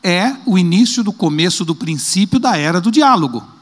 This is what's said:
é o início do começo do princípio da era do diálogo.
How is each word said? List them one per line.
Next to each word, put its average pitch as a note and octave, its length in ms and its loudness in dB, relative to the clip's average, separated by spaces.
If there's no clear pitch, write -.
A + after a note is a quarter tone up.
é F#3+ 320 0
o F#3 120 2
início G3 460 2
do G3+ 80 -2
começo E3 500 -2
do E3 120 -4
princípio E3+ 680 -2
da A#3 160 0
era D#3+ 240 0
do G3+ 100 0
diálogo. G#3+ 540 2